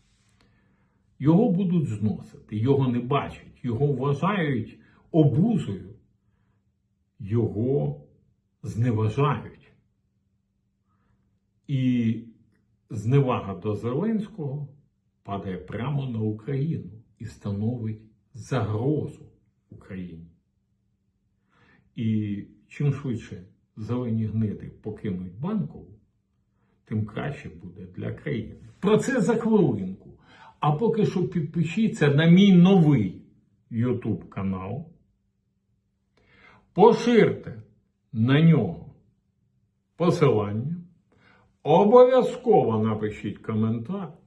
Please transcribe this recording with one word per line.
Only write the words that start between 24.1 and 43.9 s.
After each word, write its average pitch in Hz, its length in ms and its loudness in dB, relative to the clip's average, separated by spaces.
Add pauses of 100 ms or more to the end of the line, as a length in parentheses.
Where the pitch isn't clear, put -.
гниди 98 460 -6 (120)
покинуть 92 560 -10
Банкову, 185 600 -8 (840)
тим 107 200 -4
краще - 440 -10
буде 92 360 -18 (100)
для 110 160 -8
країни. - 580 -8 (100)
Про 208 180 4
це 254 240 -2
за 220 140 2
хвилинку. 160 840 0 (400)
А 151 120 2
поки 214 340 0
що 180 220 -2
підпишіться 170 800 -2
на 143 180 2
мій 185 280 8
новий 165 680 6 (500)
YouTube 113 580 -4
канал, 95 560 -8 (1900)
поширте 202 920 4 (500)
на 131 280 2
нього 120 520 2 (1040)
посилання, 131 840 0 (840)
обов'язково 208 1200 4
напишіть 107 540 -4
коментар 117 760 -4 (140)